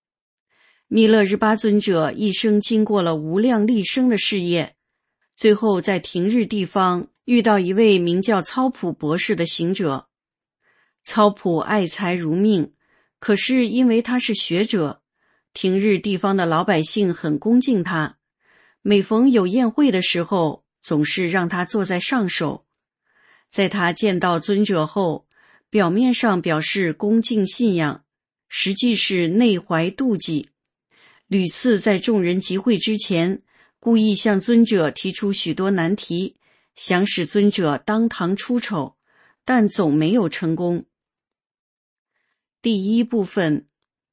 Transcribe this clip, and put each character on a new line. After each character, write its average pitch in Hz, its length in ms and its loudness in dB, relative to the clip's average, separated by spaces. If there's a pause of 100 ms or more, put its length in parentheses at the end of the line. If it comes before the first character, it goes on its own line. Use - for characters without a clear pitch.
(880)
密 220 180 4
勒 220 160 6
日 196 140 0
巴 220 180 2
尊 214 240 0
者 165 320 0
一 - 220 -2
生 208 280 0
经 214 240 0
过 208 160 0
了 170 140 0
无 156 240 -4
量 220 260 2
历 214 200 0
生 254 240 0
的 220 100 2
事 202 220 -2
业， 170 340 -2 (640)
最 214 180 4
后 202 260 0
在 185 200 -2
停 180 280 -4
日 226 160 2
地 190 220 -4
方 180 400 -2 (180)
遇 247 160 2
到 208 200 4
一 180 120 -2
位 202 280 6
名 175 200 0
叫 196 220 0
操 262 260 -2
普 170 240 -6
博 156 240 -2
士 180 200 -2
的 165 100 -2
行 165 260 -2
者。 147 360 -4 (960)
操 208 260 2
普 180 260 -2
爱 202 280 -2
财 180 300 -4
如 165 180 -4
命， 190 420 0 (440)
可 - 160 0
是 247 320 0
因 247 220 2
为 226 120 2
他 247 200 -2
是 214 160 -4
学 180 280 -2
者， 165 380 -4 (500)
停 185 240 -2
日 196 220 2
地 196 180 -4
方 196 200 0
的 180 100 0
老 165 160 0
百 185 180 2
姓 180 320 0
很 151 280 -4
恭 233 200 2
敬 233 220 0
他， 165 360 -6 (640)
每 202 200 2
逢 226 260 2
有 214 200 4
宴 233 200 2
会 277 220 2
的 185 100 2
时 175 220 -2
候， 165 420 -2 (160)
总 151 240 0
是 175 240 -2
让 175 200 -2
他 180 160 -4
坐 202 200 -4
在 185 140 -4
上 214 300 -2
首。 - 380 -6 (840)
在 - 180 0
他 190 240 -2
见 196 280 0
到 175 180 0
尊 202 260 0
者 170 220 0
后， 165 400 -4 (420)
表 196 220 2
面 240 240 2
上 202 260 0
表 160 200 -2
示 175 320 -2
恭 214 280 0
敬 214 280 0
信 220 260 0
仰， 156 300 -4 (440)
实 - 240 -4
际 233 220 0
是 180 320 0
内 202 320 2
怀 170 320 -2
妒 240 260 -2
忌， 156 340 -6 (760)
屡 190 220 0
次 220 320 0
在 196 180 2
众 208 240 0
人 180 160 0
集 185 180 -4
会 196 220 2
之 214 180 -2
前， 180 460 -2 (380)
故 233 160 2
意 214 180 4
向 196 240 0
尊 233 260 4
者 190 240 0
提 185 220 -8
出 202 220 -4
许 170 200 -4
多 185 200 -2
难 180 240 0
题， 175 400 -6 (400)
想 185 280 0
使 185 220 -2
尊 208 240 2
者 156 260 0
当 220 320 -2
堂 185 280 -4
出 247 240 -4
丑， 156 340 -6 (500)
但 240 240 2
总 170 240 0
没 156 200 2
有 220 160 2
成 165 260 -4
功。 175 320 -4 (1700)
第 214 360 0
一 240 60 2
部 233 220 -2
分， 165 420 -2 (460)